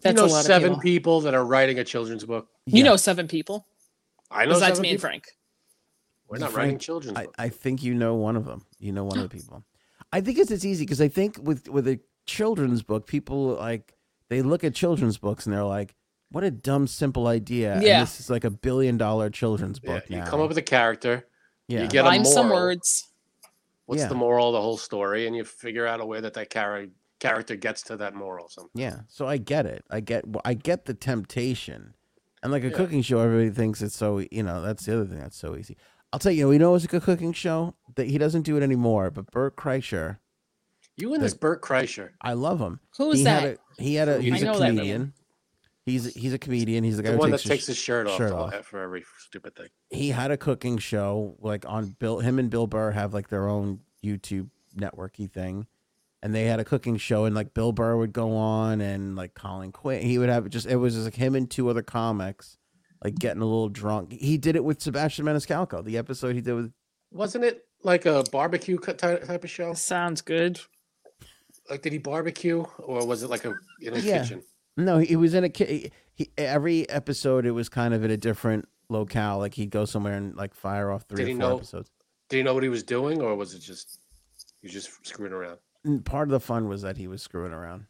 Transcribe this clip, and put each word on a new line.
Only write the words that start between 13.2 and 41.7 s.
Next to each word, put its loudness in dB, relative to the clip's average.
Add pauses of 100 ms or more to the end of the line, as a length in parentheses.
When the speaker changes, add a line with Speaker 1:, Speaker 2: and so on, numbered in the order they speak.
Speaker 3:
like, -6 (340)
they 0
look 2
at 0
children's 2
books -4
and -2
they're 0
like, -4 (340)
"What -4
a 2
dumb, 0
simple 0
idea." 0
And 2
Speaker 1:
Yeah. 8
Speaker 3:
this -4
is, -14
like, 0
a 2
billion 0
dollar 2
children's -2
Speaker 2:
Yeah, -4
Speaker 3:
book -8
Speaker 2:
you -6
Speaker 3:
now. -6
Speaker 2:
come 0
up 4
with 0
a 0
character. 2 (400)
Speaker 3:
Yeah. -2
Speaker 2:
You -2
get 6
Speaker 1:
Rhyme 8
Speaker 2:
a 6
Speaker 1:
some 8
Speaker 2:
moral. 4
Speaker 1:
words. -2 (800)
Speaker 2:
What's 0
Speaker 3:
Yeah. -2
Speaker 2:
the -2
moral 4
of 2
the 2
whole -2
story? -2
And -4
you -6
figure -6
out -2
a -6
way -6
that -8
that -10
char-, -4 (340)
character -4
gets -6
to -10
that -8
moral -12
somehow. -20
Speaker 3:
Yeah. -8
So -8
I -2
get -2
it. -8
I -6
get, -4 (220)
I 0
get -2
the -6
temptation. -4 (460)
And, -2
like, 0
a 0
Speaker 2:
Yeah. -4
Speaker 3:
cooking 2
show, 2
everybody 6
thinks 0
it's -6
so, 0 (120)
you -4
know, -4
that's -6
the -2
other 0
thing -10
that's -14
so -10
easy. -16 (380)
I'll -6
tell 4
you, 6
you 8
know, 8
it's 2
a -6
good 0
cooking 2
show -2 (200)
that 0
he 0
doesn't 2
do 0
it 2
anymore, 4
but -10
Bert -2
Kreischer. -4 (800)
Speaker 2:
You -4
and 0
Speaker 3:
the 2
Speaker 2:
this 0
Bert 0
Kreischer. -4 (100)